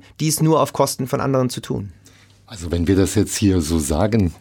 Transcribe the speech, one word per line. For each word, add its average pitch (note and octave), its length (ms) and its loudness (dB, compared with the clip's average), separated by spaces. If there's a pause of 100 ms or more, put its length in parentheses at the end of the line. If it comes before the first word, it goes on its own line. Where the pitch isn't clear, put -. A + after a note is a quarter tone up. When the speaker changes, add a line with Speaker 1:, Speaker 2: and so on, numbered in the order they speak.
(200)
Speaker 1:
dies D#3 220 -2
nur D#3 200 4
auf - 120 -2
Kosten C3+ 340 -2
von C3+ 140 -4
anderen C3 280 0
zu B2+ 120 -8
tun. G2+ 300 -8 (540)
Speaker 2:
Also E2+ 260 -12
wenn E2+ 160 0
wir G2 80 4
das F#2 200 2
jetzt G2+ 220 0
hier F#2+ 240 4
so D#2+ 160 0
sagen, F2 640 0